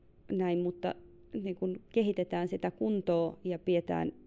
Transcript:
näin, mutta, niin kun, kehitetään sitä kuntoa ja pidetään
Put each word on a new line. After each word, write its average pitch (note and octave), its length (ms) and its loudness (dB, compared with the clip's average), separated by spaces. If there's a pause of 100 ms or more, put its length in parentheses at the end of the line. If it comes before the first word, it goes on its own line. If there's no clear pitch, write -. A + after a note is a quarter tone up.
(320)
näin, F3+ 280 2
mutta, F3 360 -2 (480)
niin F#3 120 -4
kun, F#3 240 -4 (100)
kehitetään F3+ 580 2
sitä F3+ 240 -2
kuntoa F#3 720 0
ja F3 160 -4
pidetään E3+ 520 0 (160)